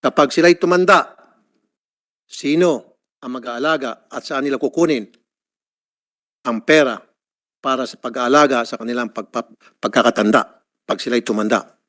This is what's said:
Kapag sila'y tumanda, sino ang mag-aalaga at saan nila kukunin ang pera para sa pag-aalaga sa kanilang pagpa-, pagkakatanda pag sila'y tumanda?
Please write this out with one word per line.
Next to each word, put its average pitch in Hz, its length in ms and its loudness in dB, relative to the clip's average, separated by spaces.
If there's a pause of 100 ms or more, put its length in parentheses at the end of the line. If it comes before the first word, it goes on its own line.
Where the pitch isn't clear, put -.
Kapag 135 320 0
sila'y 170 240 4
tumanda, 180 560 2 (1120)
sino 156 720 -2 (240)
ang 127 180 -10
mag-aalaga 127 720 -6
at 127 160 -12
saan 139 200 -4
nila 139 120 -2
kukunin 147 480 -2 (1400)
ang 113 160 -4
pera 143 320 4 (640)
para 131 220 -2
sa - 160 -14
pag-aalaga 127 640 2
sa - 160 -12
kanilang 120 320 -8
pagpa-, 113 400 -10 (280)
pagkakatanda 113 640 2 (420)
pag - 140 -4
sila'y 120 220 -2
tumanda? 107 560 -4 (120)